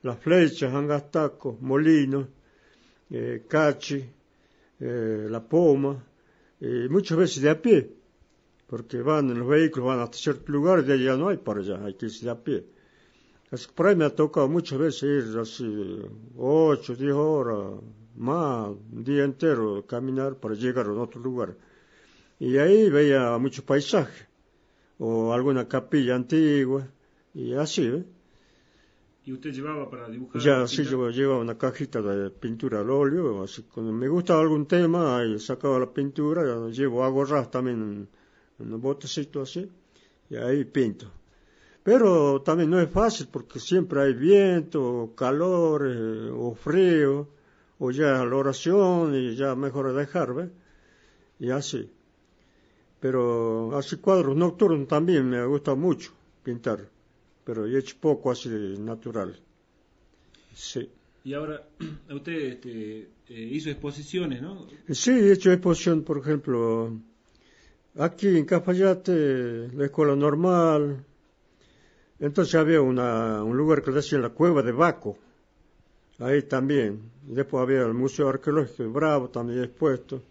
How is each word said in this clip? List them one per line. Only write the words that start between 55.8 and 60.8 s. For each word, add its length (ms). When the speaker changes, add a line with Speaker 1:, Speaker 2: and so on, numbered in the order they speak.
Speaker 1:
pintar, 460
pero 220
he 120
hecho 220
poco 300
así 180
natural. 600
Sí. 340